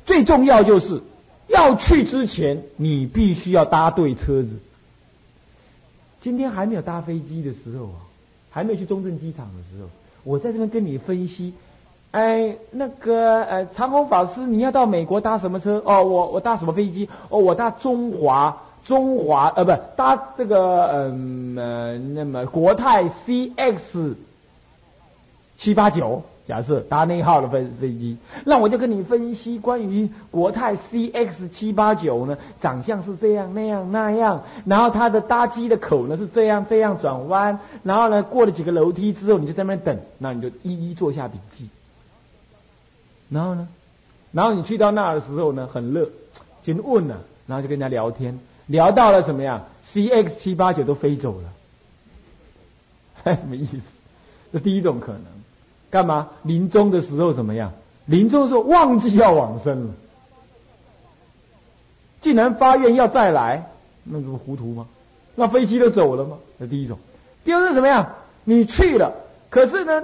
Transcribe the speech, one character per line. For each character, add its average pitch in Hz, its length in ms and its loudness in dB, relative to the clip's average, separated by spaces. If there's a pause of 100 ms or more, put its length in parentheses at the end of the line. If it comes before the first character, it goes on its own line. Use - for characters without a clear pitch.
最 330 180 4
重 269 220 6
要 233 160 8
就 196 180 6
是 165 220 -4 (460)
要 330 260 6
去 285 280 4
之 240 240 -2
前， 156 360 -2 (140)
你 147 300 0
必 202 280 2
须 - 160 -6
要 175 140 6
搭 160 260 2
对 156 240 2
车 135 280 -2
子。 110 160 -10 (1600)
今 247 200 -6
天 269 120 -4
还 196 140 -6
没 220 100 -2
有 170 60 -4
搭 170 220 -8
飞 165 180 -6
机 151 220 -10
的 139 100 -8
时 117 240 -14
候 123 80 -12
啊， 87 160 -16 (500)
还 165 140 -6
没 220 80 -4
有 180 60 -4
去 180 80 -10
中 196 180 -6
正 165 160 -8
机 160 140 -12
场 120 140 -16
的 90 220 -16
时 98 120 -18
候， 90 60 -18 (360)
我 208 140 -2
在 226 120 -6
这 220 60 -6
边 220 120 -4
跟 220 180 -2
你 139 100 -6
分 180 320 -6
析， 180 240 -12 (580)
哎， 220 460 0 (140)
那 262 180 -8
个， 226 560 2
呃， 185 220 -4
长 247 240 -4
虹 285 180 2
法 180 160 4
师， 247 220 -8
你 226 140 0
要 262 120 0
到 262 140 4
美 175 180 0
国 196 160 -2
搭 220 160 -2
什 185 160 -4
么 185 80 -6
车？ 208 240 -2
哦， 196 180 6
我， 180 300 0
我 185 80 -2
搭 233 160 -2
什 165 80 -8
么 165 80 -2
飞 196 180 -2
机？ 196 160 -6 (220)
哦， 208 100 0
我 180 160 4
搭 233 160 -2
中 240 420 -4
华， 147 500 0 (200)
中 262 420 0
华， 147 300 4
呃， 180 100 2
不， 180 80 4 (220)
搭 262 220 2 (220)
这 247 80 -4
个， 185 400 4
嗯， 127 680 -4
呃， 120 420 -6
那 143 260 -8
么 131 220 -6
国 165 280 4
泰 220 340 2
C 247 460 -4
X 175 600 -4 (1400)
七 208 180 0
八 208 160 6
九， 135 320 -2 (220)
假 113 180 -6
设 131 180 -2
搭 151 240 0
那 175 140 0
一 165 40 -2
号 151 180 4
的 131 80 -2
飞-， 131 180 -2 (140)
飞 131 120 -4
机， 117 240 -8 (280)
那 277 140 4
我 214 100 2
就 233 100 0
跟 240 120 -2
你 196 120 -4
分 233 320 -4
析 233 240 -10
关 233 240 -4
于 202 260 -2 (220)
国 175 220 0
泰 214 240 -4
C 233 340 -6
X 180 380 -6
七 214 240 -8
八 214 220 2
九 127 320 -2
呢， 143 120 -6 (220)
长 127 220 -4
相 208 200 -6
是 190 140 -10
这 214 160 2
样， 190 220 -4
那 214 80 -6
样， 202 280 -6
那 214 220 -2
样， 214 320 0 (200)
然 196 160 4
后 233 100 4
它 226 180 2
的 214 120 2
搭 240 260 0
机 233 220 -6
的 220 80 2
口 135 300 -2
呢 170 100 -4
是 202 100 -8
这 220 180 0
样， 208 240 2
这 220 100 2
样 202 220 0
转 135 280 -4
弯， 202 300 0 (240)
然 190 140 0
后 233 120 4
呢， 208 140 2
过 233 240 2
了 190 60 2
几 156 100 -8
个 165 80 -4
楼 170 220 2
梯 202 200 -4
之 202 200 0
后， 190 60 4
你 151 80 -4
就 160 60 -6
在 196 120 -4
那 190 100 -4
边 180 60 -6
等， 127 180 -4 (200)
那 131 140 -8
你 120 100 -8
就 123 60 -8 (140)
一 175 280 -8
一 170 40 -12
做 160 180 -4
下 135 140 -8
笔 110 120 -14 (120)
记。 110 180 -20 (1600)
然 151 140 -6
后 180 140 -6
呢， 170 100 -10 (640)
然 170 140 0
后 226 80 2
你 180 100 -2
去 220 160 -4
到 208 140 4
那 196 220 0
的 151 60 -4
时 131 120 -10
候 151 200 -2
呢， 131 140 -8
很 120 260 -8
热， 156 160 -2 (540)
先 165 220 -4
问 220 240 0
了， 104 100 -10 (280)
然 131 120 -8
后 139 40 -6
就 139 60 -10
跟 - 20 -8
人 143 100 -4
家 131 80 -6
聊 117 220 -4
天， 127 280 -10 (280)
聊 160 260 2
到 311 180 6
了 294 120 6
什 156 120 -4
么 135 80 -4
呀 123 220 -6 (180)
？C 202 260 -2
X 220 300 2
七 185 160 -6
八 180 180 2
九 143 120 -2
都 143 100 0
飞 143 220 -2
走 104 240 -8 (1800)
了， 175 100 0
<laughs> - 20 -
什 - 120 -10
么 127 80 -10
意 143 80 -8
思？ 127 140 -8 (720)
这 156 80 -6
第 190 160 0
一 196 60 -2
种 135 180 0
可 113 120 -12
能。 95 100 -14 (640)
干 190 160 2
嘛？ 151 240 -2 (140)
临 170 260 -2
终 208 220 4
的 180 100 2
时 139 220 -4
候 170 100 2
怎 127 120 -4
么 107 100 -4
样？ 104 180 -6 (340)
临 185 220 4
终 285 140 4
的 254 60 0
时 254 60 0
候 233 60 4
忘 285 380 4
记 214 160 2
要 214 180 6
往 120 300 0
生 127 240 -4
了， 101 80 -12 (2250)
竟 302 140 2
然 233 220 4
发 262 200 6
愿 240 200 4
要 247 100 4
再 214 240 4
来， 139 400 0 (320)
那 151 180 -10
不 131 160 -10
糊 135 200 -10
涂 117 180 -10
吗？ 117 120 -12 (500)
那 226 100 2
飞 247 180 2
机 214 140 0
都 240 100 4
走 151 280 2
了 135 80 -4
吗？ 151 140 -12 (200)
这 127 80 -12
第 139 160 -6
一 131 40 -8
种。 110 120 -10 (460)
第 339 100 0
二 359 140 2
是 339 40 0
什 262 80 2
么 262 60 4
样？ 240 280 2 (300)
你 226 220 4
去 311 320 2
了， 160 160 2 (340)
可 254 180 6
是 359 180 -2
呢， 311 180 0